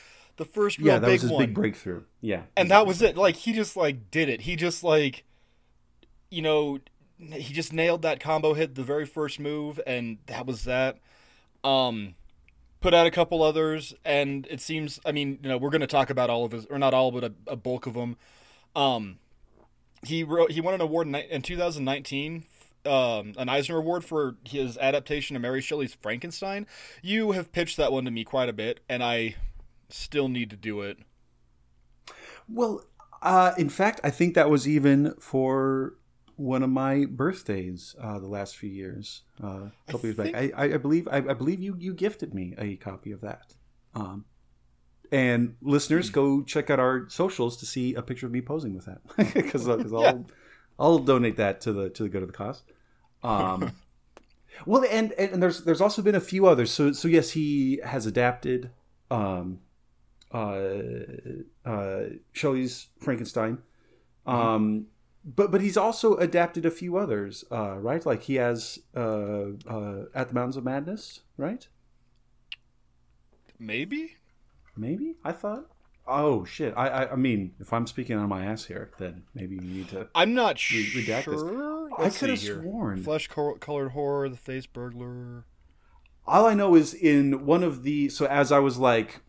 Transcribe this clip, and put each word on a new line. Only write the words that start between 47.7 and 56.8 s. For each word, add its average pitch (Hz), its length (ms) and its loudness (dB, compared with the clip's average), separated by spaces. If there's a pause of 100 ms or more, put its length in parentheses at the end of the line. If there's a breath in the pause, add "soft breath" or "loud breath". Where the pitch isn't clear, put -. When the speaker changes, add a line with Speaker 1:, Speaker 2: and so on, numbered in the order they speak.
Speaker 2:
a 120 80 -6
picture 127 240 -8
of 117 60 -6
me 127 80 -2
posing 127 340 -6
with 92 120 -12
that, 92 140 -16 (160)
<laughs> - 340 2
'cause, 120 180 -2
uh, 117 80 4
'cause 110 160 -4
I'll, 113 100 2
Speaker 1:
Yeah. 127 160 6 (580 soft breath)
Speaker 2:
I'll 156 220 6
donate 123 380 2
that 98 260 0
to 113 100 -4
the, 98 180 -2
to - 120 -10
the 104 60 -4
good 95 140 -4
of 90 60 -8
the - 80 -16
cause. 110 280 -10 (580 soft breath)
Um, 92 480 -2 (500)
Speaker 1:
<laughs> - 460 -20
Speaker 2:
well, 254 240 6
and, 220 220 0
and, 190 220 0
and 180 80 2
there's, 170 200 0
there's 165 180 2
also 208 220 2
been 202 140 4
a 175 40 4
few 190 280 2
others. 123 240 6
So, 147 180 4